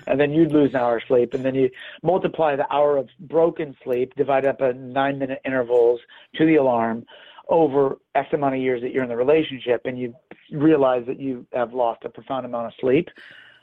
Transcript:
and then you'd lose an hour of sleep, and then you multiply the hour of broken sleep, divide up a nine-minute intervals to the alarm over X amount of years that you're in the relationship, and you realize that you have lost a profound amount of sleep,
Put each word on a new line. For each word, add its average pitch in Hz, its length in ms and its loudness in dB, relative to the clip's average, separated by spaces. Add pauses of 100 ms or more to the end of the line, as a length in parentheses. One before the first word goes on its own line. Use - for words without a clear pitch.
and 135 140 0
then 143 100 2
you'd 156 220 4
lose 147 160 4
an 127 80 -2
hour 120 200 0
of 107 100 -6
sleep, 120 260 2
and 131 100 -4
then 131 120 -2
you 135 140 2 (320)
multiply 165 540 0
the 139 180 -4
hour 147 220 2
of 131 140 -4 (100)
broken 160 640 -2
sleep, 127 320 -2
divide 135 300 0
up 143 160 0
a 131 100 2
nine-minute 135 720 -4
intervals 120 560 2 (360)
to 160 100 2
the 160 100 4
alarm 120 500 0 (440)
over 139 480 2 (180)
X 139 160 -2
amount 139 240 0
of 131 60 -4
years 127 220 -2
that 127 100 -6
you're 131 100 0
in 120 60 -6
the 117 80 -4
relationship, 127 680 0
and 127 140 -6
you 120 140 -6 (400)
realize 139 540 2
that 135 120 -8
you 131 320 -8
have 120 220 -4
lost 117 320 -2
a - 40 -10
profound 127 360 -10
amount 120 220 -8
of 104 120 -14
sleep, 131 300 0 (540)